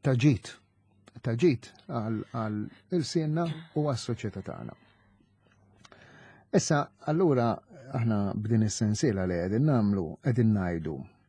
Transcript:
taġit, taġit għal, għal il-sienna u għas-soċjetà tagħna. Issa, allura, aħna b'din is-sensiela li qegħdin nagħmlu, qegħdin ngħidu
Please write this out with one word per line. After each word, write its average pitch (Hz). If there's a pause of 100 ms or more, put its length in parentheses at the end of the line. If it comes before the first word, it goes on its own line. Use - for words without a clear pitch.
taġit, 131 (600)
taġit 123 (120)
għal, 113
għal 110 (280)
il-sienna 165 (220)
u 151
għas-soċjetà 110
tagħna. - (1700)
Issa, 156 (200)
allura, 151 (360)
aħna 113 (140)
b'din 107
is-sensiela 104
li 90
qegħdin 101
nagħmlu, 104 (120)
qegħdin 117
ngħidu 85 (340)